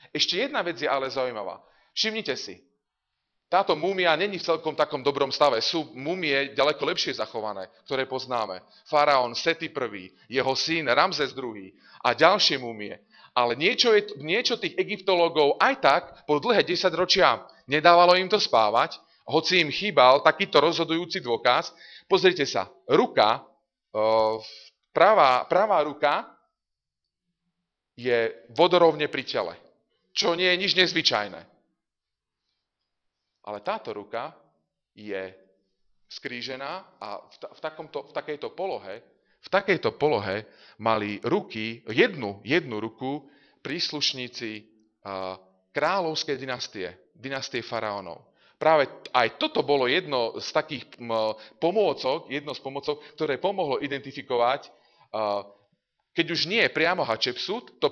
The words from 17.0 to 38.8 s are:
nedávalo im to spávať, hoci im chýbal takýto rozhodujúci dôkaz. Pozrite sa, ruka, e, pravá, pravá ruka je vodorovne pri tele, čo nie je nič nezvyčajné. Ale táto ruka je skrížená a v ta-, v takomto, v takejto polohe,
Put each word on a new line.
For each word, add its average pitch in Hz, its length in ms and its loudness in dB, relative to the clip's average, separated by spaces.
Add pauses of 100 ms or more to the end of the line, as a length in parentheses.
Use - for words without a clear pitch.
nedávalo 170 480 8
im 185 160 4
to 214 80 2
spávať, 117 640 2 (240)
hoci 160 400 2
im 143 80 -4
chýbal 143 480 6
takýto 156 400 4
rozhodujúci 165 640 -2
dôkaz. 123 480 0 (320)
Pozrite 180 400 4
sa, 104 240 -4 (240)
ruka, 127 480 4
e, - 600 -12 (920)
pravá, 156 560 4
pravá 190 320 2
ruka 147 480 -2 (1700)
je 117 560 -2
vodorovne 160 560 4
pri 135 160 -6
tele, 92 260 -6 (600)
čo 185 160 0
nie 180 160 0
je 180 80 2
nič 190 160 -2
nezvyčajné. 123 680 0 (2000)
Ale 104 160 -10
táto 196 320 -8
ruka 113 400 -10 (640)
je 95 400 -10 (720)
skrížená 131 880 -12
a 104 320 -12
v - 80 -20
ta-, - 160 -18
v - 80 -20
takomto, 156 380 -12 (100)
v - 80 -20
takejto 143 400 -10
polohe, 113 480 -10 (360)